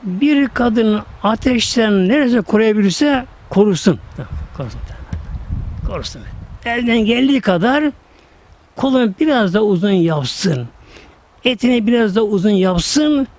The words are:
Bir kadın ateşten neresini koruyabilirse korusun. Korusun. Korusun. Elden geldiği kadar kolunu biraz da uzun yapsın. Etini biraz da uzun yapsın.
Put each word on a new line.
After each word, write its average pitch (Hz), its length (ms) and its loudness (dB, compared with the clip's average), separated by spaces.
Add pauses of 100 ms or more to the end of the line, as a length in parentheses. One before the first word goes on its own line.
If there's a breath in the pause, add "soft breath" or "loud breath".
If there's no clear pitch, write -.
Bir 277 440 0
kadın 220 540 0 (220)
ateşten 220 840 2
neresini 247 340 2
koruyabilirse 214 840 2 (240)
korusun. 190 500 2 (580)
Korusun. 123 220 -10 (1080)
Korusun. - 340 -10 (440)
Elden 233 400 0
geldiği 254 360 2
kadar 220 420 2 (920 soft breath)
kolunu 254 440 2
biraz 254 340 2
da 214 100 2
uzun 202 280 2
yapsın. 156 760 0 (800 loud breath)
Etini 240 420 0
biraz 233 280 2
da 220 80 2
uzun 208 260 0
yapsın. 208 760 0 (120)